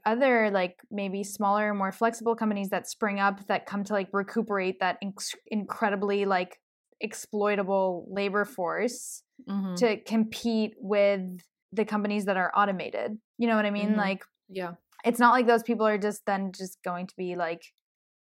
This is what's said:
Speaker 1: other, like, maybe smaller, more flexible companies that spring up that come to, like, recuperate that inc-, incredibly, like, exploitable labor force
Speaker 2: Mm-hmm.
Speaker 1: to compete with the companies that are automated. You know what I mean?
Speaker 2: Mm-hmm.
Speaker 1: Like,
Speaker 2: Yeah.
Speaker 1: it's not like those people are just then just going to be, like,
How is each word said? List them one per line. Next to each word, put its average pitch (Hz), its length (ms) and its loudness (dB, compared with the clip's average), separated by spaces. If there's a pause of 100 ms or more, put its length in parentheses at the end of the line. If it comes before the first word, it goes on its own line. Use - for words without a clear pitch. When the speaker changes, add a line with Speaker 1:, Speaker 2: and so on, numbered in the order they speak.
Speaker 1:
other, 233 460 4
like, 185 280 0 (120)
maybe 202 320 -4
smaller, 208 500 0
more 190 180 0
flexible 226 440 0
companies 202 340 -2
that - 180 -2
spring 202 320 -2
up 196 280 0
that 196 180 0
come 202 200 -4
to, 214 80 -4
like, 196 200 -2
recuperate 196 680 -2
that 180 240 -2
inc-, - 320 -8 (120)
incredibly, 202 800 0
like, 185 360 -2 (400)
exploitable 196 1120 -2
labor 202 340 0
force 190 760 -4 (260)
Speaker 2:
Mm-hmm. 190 260 -4
Speaker 1:
to 214 280 2
compete 220 760 0
with 190 600 2 (300)
the 208 140 0
companies 208 400 0
that 190 120 2
are 180 180 2
automated. 190 640 0 (200)
You 233 80 2
know 226 80 4
what 208 100 2
I 208 60 0
mean? 208 180 0
Speaker 2:
Mm-hmm. 214 100 4
Speaker 1:
Like, 196 240 0 (240)
Speaker 2:
Yeah. 180 280 -8 (300)
Speaker 1:
it's 240 140 0
not 240 120 8
like 247 160 6
those 233 160 6
people 220 240 2
are 214 100 2
just 202 280 -2
then 196 260 -2
just 185 320 -12
going 180 240 -6
to - 100 -16
be, 180 180 -4
like, 170 280 -4 (640)